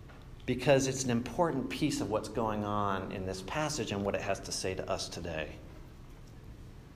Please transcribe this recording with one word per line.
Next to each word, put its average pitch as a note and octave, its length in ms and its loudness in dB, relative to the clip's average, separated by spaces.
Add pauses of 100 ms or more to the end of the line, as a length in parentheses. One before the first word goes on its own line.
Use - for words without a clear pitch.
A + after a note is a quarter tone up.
(460)
because C3+ 420 6
it's B2+ 160 0
an B2 60 2
important C3+ 600 2
piece - 300 2
of G#2 100 0
what's G#2 180 2
going G#2+ 360 2
on G2+ 480 2
in G2 120 -4
this F#2 180 -2
passage D3+ 500 -2
and G2+ 120 2
what G2 120 4
it - 60 -2
has G2 180 0
to F2 100 -8
say F#2 240 0
to F2+ 160 -4
us F2+ 180 0
today. D#2+ 420 -4 (1500)